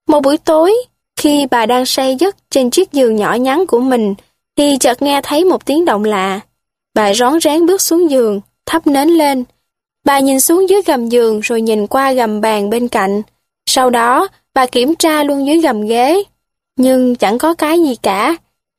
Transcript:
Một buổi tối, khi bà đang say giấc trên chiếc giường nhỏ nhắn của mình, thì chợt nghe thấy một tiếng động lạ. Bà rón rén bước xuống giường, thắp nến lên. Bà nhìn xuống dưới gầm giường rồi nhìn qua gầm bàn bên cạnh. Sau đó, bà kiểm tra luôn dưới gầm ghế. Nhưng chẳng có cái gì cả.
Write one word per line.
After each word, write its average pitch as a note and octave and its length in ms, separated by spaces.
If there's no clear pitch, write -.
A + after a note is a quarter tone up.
Một D4+ 120
buổi C#4+ 180
tối, E4 380
khi D4 340
bà A#3 160
đang B3+ 200
say C4 320
giấc F#4+ 180
trên B3+ 200
chiếc F#4 220
giường B3 240
nhỏ F#3+ 180
nhắn C4 320
của A#3+ 140
mình, A#3 340
thì C#4+ 240
chợt B3+ 220
nghe C#4+ 200
thấy D4+ 220
một D#4+ 220
tiếng D#4 180
động G#3+ 200
lạ. G3 360
Bà G#3 200
rón B3+ 260
rén D#4+ 260
bước F#4+ 140
xuống E4+ 300
giường, A3+ 300
thắp - 200
nến C#4+ 220
lên. C#4+ 360
Bà C#4 140
nhìn C4+ 220
xuống F4 280
dưới G4 180
gầm B3 220
giường A3+ 320
rồi A3+ 200
nhìn A3 260
qua C4+ 260
gầm A3 280
bàn G#3 300
bên A#3+ 180
cạnh. G3+ 340
Sau B3+ 240
đó, B3 380
bà C4 120
kiểm B3+ 280
tra D#4 300
luôn C#4 220
dưới D#4 140
gầm A3 260
ghế. B3 360
Nhưng B3+ 400
chẳng G#3+ 220
có D#4+ 160
cái E4 260
gì C#4 220
cả. A3 340